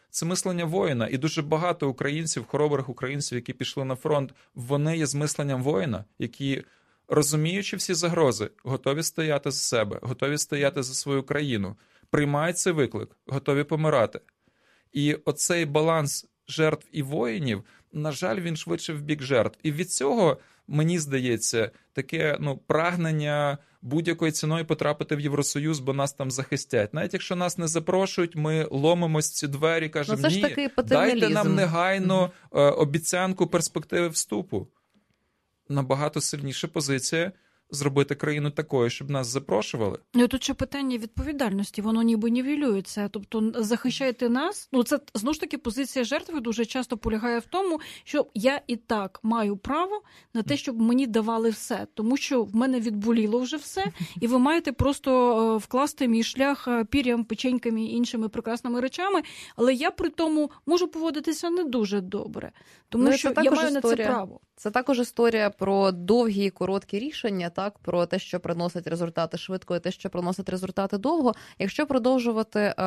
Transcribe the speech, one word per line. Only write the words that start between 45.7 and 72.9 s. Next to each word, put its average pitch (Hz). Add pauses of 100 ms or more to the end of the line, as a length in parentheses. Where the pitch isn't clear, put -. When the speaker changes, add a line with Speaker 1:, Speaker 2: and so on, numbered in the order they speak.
Speaker 3:
жертви 302
дуже 226
часто 247
полягає 233
в 226
тому, 349 (240)
що -
я 254
і 233
так 208
маю 220
право 359 (320)
на 226
те, 285
щоб 240
мені 240
давали 226
все, 208
тому 226
що 262
в 202
мене 254
відболіло 220
вже 254
все, 381 (360)
і 233
ви 247
маєте 294
просто, 269 (420)
е, 220
вкласти 262
мій 226
шлях, 269
е, 233
пір'ям, 240
печеньками 233
і 220
іншими 233
прекрасними 233
речами, 349 (340)
але 254
я 302
при 339
тому 311 (160)
можу 349
поводитися 320
не 349
дуже 214
добре, - (360)
тому 170
Speaker 2:
Ну, 247
і 269
Speaker 3:
що 277
Speaker 2:
це 254
Speaker 3:
я 320
Speaker 2:
також 302
Speaker 3:
маю 311
на 277
це 233
Speaker 2:
історія. 226
Speaker 3:
право. 214 (160)
Speaker 2:
Це 214
також 247
історія 233
про 196
довгі 202
і 190
короткі 190
рішення, 202
так, 196
про 175
те, 185
що 180
приносить 170
результати 170
швидко, 185
і 170
те, 180
що -
приносить 180
результати 185
довго. 262 (240)
Якщо 196
продовжувати, 240
е, 208 (120)